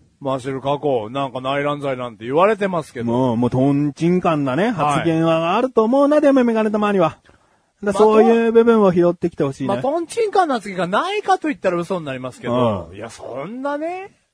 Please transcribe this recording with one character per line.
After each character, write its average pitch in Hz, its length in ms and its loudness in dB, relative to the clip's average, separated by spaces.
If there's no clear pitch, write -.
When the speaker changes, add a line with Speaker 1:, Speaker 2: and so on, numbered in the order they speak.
Speaker 1:
マ 135 200 -4
シ 135 80 -10
ル 135 120 -6
過 139 220 -2
去、 120 280 -2
な 139 180 -4
ん 113 40 -12
か 127 80 -8
内 139 220 -4
乱 147 180 -4
罪 139 160 -4
な 123 140 -8
ん 107 60 -20
て 107 80 -16
言 127 100 -6
わ 175 120 4
れ 214 100 2
て 196 120 -2
ま 175 140 -4
す - 100 -14
け 120 80 -10
ど。 117 60 -4
Speaker 2:
も 123 280 0
う、 - 20 0
も 120 120 0
う、 - 20 0
ト 131 220 2
ン 143 200 0
チ 160 160 -2
ン 180 120 2
カ 170 140 0
ン 147 100 -2
な 147 120 -2
ね、 180 80 2
Speaker 1:
は 240 60 0
い。 - 20 -2
Speaker 2:
発 147 320 -2
言 165 200 2
は 165 320 0
あ 233 40 0
る 254 100 -2
と 226 140 2
思 269 200 2
う 277 40 2
な、 302 120 4
で 277 120 4
も、 269 100 4
メ 240 120 0
ガ 220 100 0
ネ 214 60 0
た 214 80 -2
ま 208 140 0
に 196 60 2
は。 160 200 0
だ、 202 60 -2
Speaker 1:
ま - 20 -2
あ、 - 20 -2
Speaker 2:
そ 214 260 6
う 214 40 8
い 226 260 4
う 226 40 0
部 226 120 6
分 226 180 4
を 190 100 4
拾 175 180 4
っ 175 40 -2
て 175 160 -4
き - 60 -20
て 160 80 0
ほ 139 80 -2
し - 80 -12
い - 40 -4
ね。 - 40 -2
Speaker 1:
ま - 60 0
あ、 127 80 -4
ト 285 160 -2
ン 339 80 -6
チ 453 200 -2
ン 403 40 -4
カ 370 160 2
ン - 20 -6
の 269 60 -2
発 208 140 -8
言 185 100 -8
が 180 80 -2
な 277 280 -2
い 415 80 -4
か 370 160 0
と 311 100 -4
言 254 80 -4
っ - 40 -20
た 190 100 0
ら 175 60 -2
嘘 170 240 -4
に 151 60 -10
な 135 60 -8
り 131 60 -8
ま 127 140 -8
す - 80 -20
け 120 80 -8
ど。 113 420 0
Speaker 2:
う 92 40 -20
ん。 - 20 -16
Speaker 1:
い - 20 -16
や、 113 120 -14
そ 127 340 -12
ん 240 180 -12
な 285 160 -6
ね、 370 340 -10